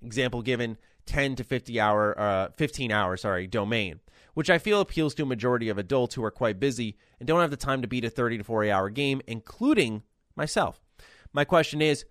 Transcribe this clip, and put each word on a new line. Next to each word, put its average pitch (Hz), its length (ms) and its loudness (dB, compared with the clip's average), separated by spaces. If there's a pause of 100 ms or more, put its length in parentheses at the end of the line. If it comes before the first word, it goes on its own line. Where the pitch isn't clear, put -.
Example 120 400 -2
given, 117 380 -2 (260)
ten 139 320 -2
to 123 80 -6
fifty 120 340 -4
hour, 107 400 4
uh, 98 380 0
fifteen 139 340 -2
hour, 95 280 2
sorry, 92 280 -2
domain, 101 540 -2 (340)
which 156 160 0
I 170 80 6
feel 208 220 2
appeals 156 340 0
to 151 100 -4
a - 20 -6
majority 120 420 0
of 101 100 -2
adults 120 360 0
who 120 100 -6
are 107 60 -2
quite 107 300 -2
busy 120 360 -2 (220)
and 120 80 -10
don't 160 140 4
have 160 100 2
the 143 60 -6
time 135 260 -2
to 113 60 -4
beat 123 160 -2
a 113 60 -2
thirty 117 280 0
to 101 60 -8
forty 107 260 2
hour 98 200 2
game, 135 360 -2
including 117 760 0 (340)
myself. - 440 -2 (520)
My 143 120 2
question 156 380 2
is, 151 280 2